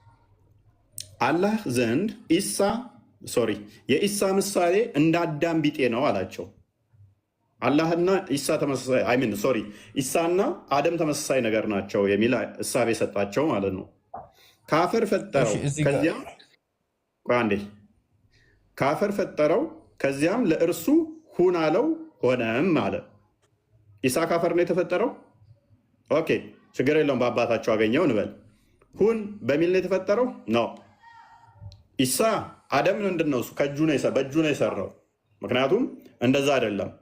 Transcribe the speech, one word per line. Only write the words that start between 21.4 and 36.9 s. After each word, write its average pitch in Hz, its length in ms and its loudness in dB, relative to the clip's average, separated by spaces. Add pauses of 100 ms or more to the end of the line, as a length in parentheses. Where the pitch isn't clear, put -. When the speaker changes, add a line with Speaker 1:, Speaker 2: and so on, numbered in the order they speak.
Speaker 1:
አለው፣ 165 300 2 (320)
ሆነም 123 580 0
አለ። 98 180 -2 (1080)
ኢሳ 131 200 0
ካፈር 170 280 0
ነው 175 100 2
የተፈጠረው? 180 480 0 (1000)
ኦኬ፣ 156 180 0 (440)
ችግር 139 240 0
የለውም፣ 143 240 2
በአባታቸው 117 520 0
አገኘው 110 320 2
እንበል። 107 260 0 (640)
ሁን 226 220 2 (260)
በሚል 151 280 2
ነው 185 80 4
የተፈጠረው? 185 480 0 (220)
ኖ። 113 100 2 (1400)
ኢሳ፣ - 220 0 (500)
አደም 156 300 2
ምንድን 175 280 0
ነው 127 120 0
እሱ? 110 140 -8
ከእጁ 143 300 -2
ነው 156 100 2
የሰ-፣ 127 160 2
በእጁ 131 280 -2
ነው 156 120 2
የሰራው። 101 380 -2 (540)
ምክንያቱም 135 400 2 (380)
እንደዛ 135 320 2
አይደለም፣ 104 380 0 (120)